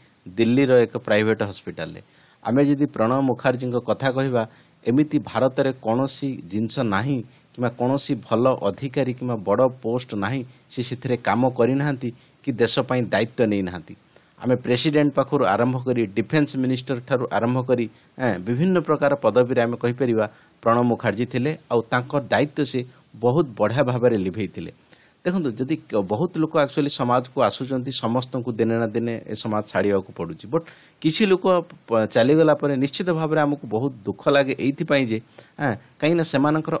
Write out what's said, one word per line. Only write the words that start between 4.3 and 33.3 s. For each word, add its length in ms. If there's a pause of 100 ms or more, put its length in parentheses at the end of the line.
ଏମିତି 340
ଭାରତରେ 520 (100)
କୌଣସି 480 (200)
ଜିନିଷ 260 (140)
ନାହିଁ 280 (320)
କିମ୍ବା 200
କୌଣସି 480
ଭଲ 280 (200)
ଅଧିକାରୀ 480
କିମ୍ବା 320
ବଡ଼ 160 (200)
ପୋଷ୍ଟ 340
ନାହିଁ, 260 (280)
ସେ 140
ସେଥିରେ 340
କାମ 320
କରିନାହାନ୍ତି 600 (300)
କି 120
ଦେଶ 280
ପାଇଁ 260
ଦାୟିତ୍ୱ 440
ନେଇନାହାନ୍ତି। 440 (440)
ଆମେ 180
ପ୍ରେସିଡେଣ୍ଟ 580
ପାଖରୁ 320
ଆରମ୍ଭ 360
କରି, 240
ଡିଫେନ୍ସ 520
ମିନିଷ୍ଟର 480
ଠାରୁ 280
ଆରମ୍ଭ 280
କରି, 240 (320)
ଏଁ, 220
ବିଭିନ୍ନ 400
ପ୍ରକାର 360
ପଦବୀରେ 460
ଆମେ 160
କହିପାରିବା 480 (380)
ପ୍ରଣବ 200
ମୁଖାର୍ଜୀ 420
ଥିଲେ, 260 (180)
ଆଉ 120
ତାଙ୍କ 320 (160)
ଦାୟିତ୍ୱ 360
ସେ 140 (360)
ବହୁତ 320 (100)
ବଢ଼ିଆ 260
ଭାବରେ 340
ଲିଭେଇଥିଲେ। 540 (540)
ଦେଖନ୍ତୁ, 260
ଯଦି 260
କ-, 280
ବହୁତ 320
ଲୋକ 200
ଆକ୍ଚୁଆଲି 360
ସମାଜକୁ 480
ଆସୁଛନ୍ତି, 500
ସମସ୍ତଙ୍କୁ 600
ଦିନେ 240
ନା 100
ଦିନେ 260 (120)
ଏ 100
ସମାଜ 320
ଛାଡ଼ିବାକୁ 460
ପଡ଼ୁଛି। 340
ବଟ୍ 180 (360)
କିଛି 240
ଲୋକ 200 (380)
ପ-, 220
ଚାଲିଗଲା 480
ପରେ 220
ନିଶ୍ଚିତ 340
ଭାବରେ 320